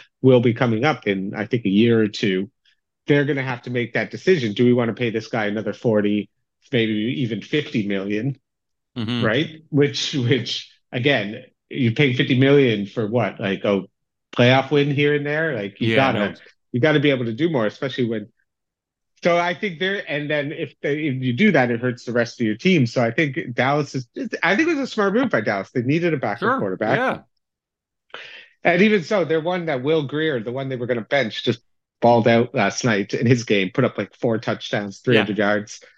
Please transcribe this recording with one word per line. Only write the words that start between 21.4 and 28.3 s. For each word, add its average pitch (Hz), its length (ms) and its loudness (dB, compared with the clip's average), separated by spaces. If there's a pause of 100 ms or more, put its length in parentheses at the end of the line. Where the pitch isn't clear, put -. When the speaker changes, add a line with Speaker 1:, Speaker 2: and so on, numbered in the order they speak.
Speaker 1:
that, 123 180 4
it 117 80 -2
hurts 123 260 -6
the 123 80 -6
rest 117 260 -2
of 120 60 0
your 107 100 0
team. 175 300 2
So 120 180 0
I 117 80 2
think 147 260 -2 (180)
Dallas 143 400 0
is, 127 180 -6
it's, 262 300 -8
I 175 120 4
think 311 140 2
it 339 60 0
was 277 140 -4
a - 40 -14
smart 196 220 0
move 247 160 0
by 117 100 0
Dallas. 104 300 -4
They 131 100 -2
needed 160 320 0
a 151 40 0
backup 113 220 -4
Speaker 2:
Sure, 240 200 0
Speaker 1:
quarterback. 107 380 0
Speaker 2:
yeah. 247 220 -2 (1400)